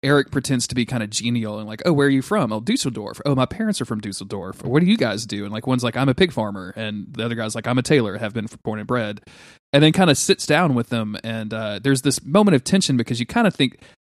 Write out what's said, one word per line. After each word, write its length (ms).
Eric 280
pretends 340
to 80
be 100
kinda 220
genial 540
and 80
like, 180
"Oh, 80
where 140
are 20
you 140
from?" 280
"Oh, 80
Dusseldorf." 640
"Oh, 120
my 100
parents 360
are 40
from 160
Dusseldorf." 640
"What 160
do 80
you 100
guys 300
do?" 160
And, 100
like, 140
one's 160
like, 120
"I'm 140
a 60
pig 160
farmer." 440
And 380
the 100
other 120
guy's 180
like, 140
"I'm 100
a 60
tailor, 340
have 160
been 120
f-, 180
born 160
and 80
bred." 340
And 120
then 80
kinda 240
sits 320
down 260
with 160
them. 340
And, 300
uh, 300
there's 180
this 240
moment 300
of 80
tension 340
because 220
you 80
kinda 240
think 280